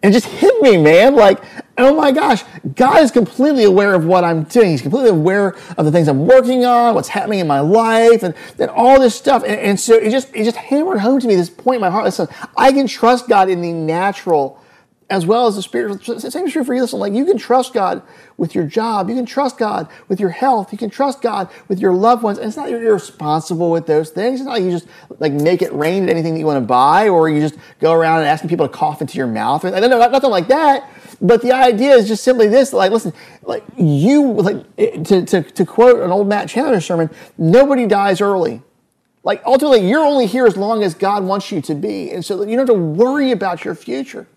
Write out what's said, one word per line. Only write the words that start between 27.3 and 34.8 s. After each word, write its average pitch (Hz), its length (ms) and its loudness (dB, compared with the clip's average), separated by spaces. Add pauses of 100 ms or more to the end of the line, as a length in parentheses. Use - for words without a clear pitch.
you 151 100 0
just 151 160 -2 (240)
go 160 140 2
around 165 260 2
and 156 80 -2
asking 156 220 -2
people 156 180 -2
to - 60 -10
cough 151 260 -6
into - 180 -8
your 127 100 -4
mouth. 113 360 -4
Or, 180 80 -4
no, - 80 -4
no, 240 300 4
nothing 262 200 0
like 190 200 -2
that. 277 400 2 (320)
But 226 200 4
the 240 120 0
idea 254 400 4
is 226 140 6
just 214 160 -4
simply 247 260 2
this. 254 240 2
Like, 190 180 0
listen, 214 220 -4 (300)
like, - 200 -8 (140)
you, 220 560 2
like, 202 420 -4 (300)